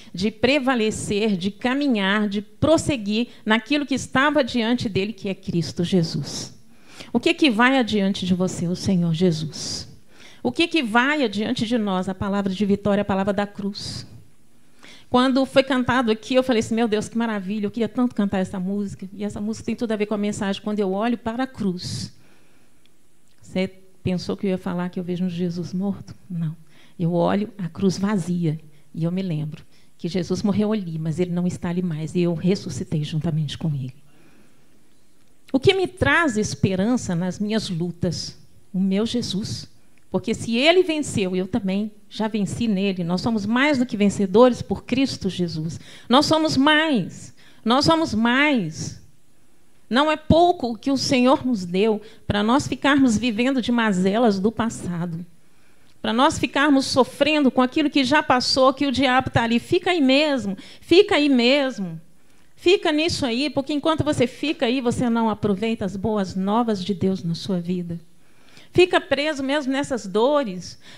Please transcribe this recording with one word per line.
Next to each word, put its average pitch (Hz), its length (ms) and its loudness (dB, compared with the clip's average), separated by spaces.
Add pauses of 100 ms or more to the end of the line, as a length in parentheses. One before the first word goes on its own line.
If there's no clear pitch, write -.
(120)
de 196 180 -2
prevalecer, 220 1080 0
de 190 120 -4
caminhar, 214 760 0
de 208 140 -4
prosseguir 240 840 0 (180)
naquilo 269 400 0
que 277 80 -4
estava 285 500 2
diante 233 460 -2
dele, 190 240 -2
que 202 160 -6
é 185 40 -4
Cristo - 480 -4
Jesus. 165 680 -2 (580)
O 233 80 -2
que 330 140 2
que 330 160 2
vai 247 300 4
adiante 202 480 0
de 185 80 2
você? 180 320 -2
O 175 100 -2
Senhor 175 380 0
Jesus. 160 760 -2 (540)
O 247 80 -2
que 330 160 0
que 330 160 0
vai 254 400 2
adiante 214 440 -2
de 240 120 0
nós? 190 300 -2
A 190 60 -4
palavra 196 380 -2
de 196 140 -2
vitória, 202 360 0
a - 20 -8
palavra 196 280 0
da 202 140 -2
cruz. - 600 -10 (1000)
Quando 262 380 4
foi 262 160 4
cantado 254 480 0
aqui, 220 240 -2
eu 254 80 6
falei 254 180 2
assim, 220 140 -2
"Meu 226 140 2
Deus, 214 200 -2
que 226 100 -6
maravilha, 208 480 -4
eu 202 40 -6
queria 220 180 -2
tanto 247 260 -2
cantar 202 240 0
essa 185 200 -4
música." 196 540 -6
E 202 120 -10
essa 208 160 -8
música 208 260 -6
tem 226 100 -4
tudo 220 160 -4
a 220 40 0
ver 202 100 -2
com 220 80 -4
a 202 40 -2
mensagem, 208 440 -4
"Quando 214 180 -4
eu 190 100 0
olho 220 280 -2
para 233 260 -6
a - 20 -2
cruz." 196 680 -6 (1300)
Você 190 300 -4 (320)
pensou 185 340 -2
que 202 100 -4
eu 190 40 0
ia 185 80 0
falar 180 300 -4
que 180 100 -10
eu 180 60 -6
vejo 175 200 -4
um 185 40 0
Jesus 175 440 -4
morto? 190 420 -4 (140)
Não. 165 280 -4 (420)
Eu 170 140 0
olho 190 460 0
a 170 100 -6
cruz 190 300 0
vazia 175 600 -2 (360)
e 160 100 -4
eu 170 80 -2
me 190 100 -2
lembro 156 400 -6 (360)
que - 100 -8
Jesus 175 340 -2
morreu 208 300 0
ali, 170 260 -4
mas 160 220 -2
ele 175 100 -2
não 175 160 -2
está 180 220 -4
ali 175 140 -2
mais, 160 320 -4
e 175 80 2
eu 170 120 2
ressuscitei 175 680 -2
juntamente 156 520 -2
com 175 120 -4
ele. 135 260 -6 (1600)
O 269 80 2
que 381 140 4
me 381 120 0
traz 285 500 0
esperança 202 800 -2
nas 180 240 -2
minhas 214 300 -4
lutas? 175 720 -6 (340)
O 185 80 -2
meu 196 240 0
Jesus. - 680 -6 (400)
Porque 185 240 -4
se 226 220 -4
ele 330 260 6
venceu, 254 540 -2
eu 185 100 -2
também 202 440 -2 (180)
já - 180 -4
venci 214 400 -2
nele. 190 380 0
Nós 175 160 -2
somos 220 260 -2
mais 254 320 2
do 247 80 0
que 233 100 -6
vencedores 202 640 6
por - 240 -6
Cristo 254 460 -2
Jesus. 160 480 -4 (300)
Nós 285 180 6
somos 311 300 2
mais. 302 800 2 (300)
Nós 254 200 2
somos 320 280 2
mais. 233 880 0 (880)
Não 285 220 2
é 302 60 0
pouco 339 520 4
o 233 80 -6
que - 140 -4
o 277 60 2
Senhor 254 500 2
nos 220 180 -2
deu 208 360 0 (260)
para 208 160 0
nós 240 240 2
ficarmos 269 500 4
vivendo 247 460 0
de 247 80 -2
mazelas 208 680 2
do 208 100 2
passado. 175 720 -4 (760)
Para 220 120 -4
nós 285 260 2
ficarmos 277 480 2
sofrendo 277 640 2
com 254 120 2
aquilo 277 280 0
que 285 120 4
já 294 200 4
passou, 262 520 2
que 285 120 -2
o 277 60 0
diabo 254 380 2
tá 247 120 2
ali. 233 160 2
Fica 359 320 0
aí 359 100 2
mesmo, 262 560 2 (240)
fica 403 340 6
aí 294 140 4
mesmo. 240 720 2 (560)
Fica 359 360 2
nisso 311 320 -2
aí, 254 260 -2
porque 277 220 -4
enquanto 302 320 0
você 285 220 2
fica 285 400 -4
aí, 254 140 0
você 240 280 0
não 226 220 2
aproveita 208 540 -2
as 190 120 -6
boas 196 380 -2
novas 202 500 0
de 202 80 -2
Deus 190 320 -2
na 170 100 -2
sua 180 260 -4
vida. 175 400 -6 (720)
Fica 359 280 4
preso 285 420 -2
mesmo 269 280 0
nessas 269 360 -2
dores. 214 720 0 (200)